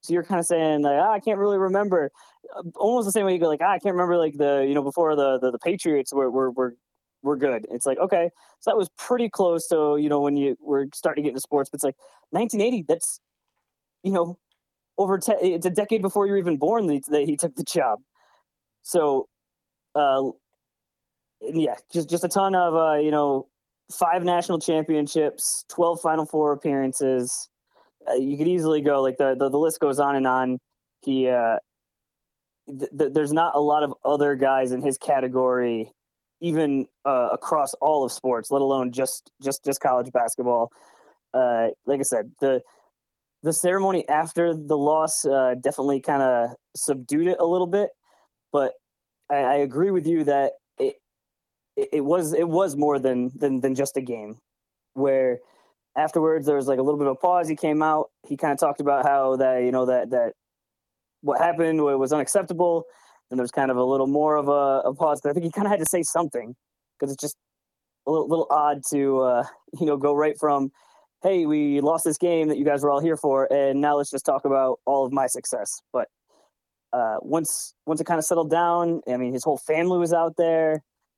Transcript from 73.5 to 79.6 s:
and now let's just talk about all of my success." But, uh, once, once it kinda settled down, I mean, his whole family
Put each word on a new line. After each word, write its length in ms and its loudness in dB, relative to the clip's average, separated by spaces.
and 300 2
now 160 2
let's 140 -2
just 140 -6
talk 200 0
about 400 2
all 200 2
of 60 -6
my 160 0
success." 540 -8
But, 160 -4
uh, 280 -2
once, 540 -6
once 140 -2
it 80 -4
kinda 140 0
settled 280 0
down, 600 2
I 80 -2
mean, 160 -4
his 100 -6
whole 140 0
family 400 0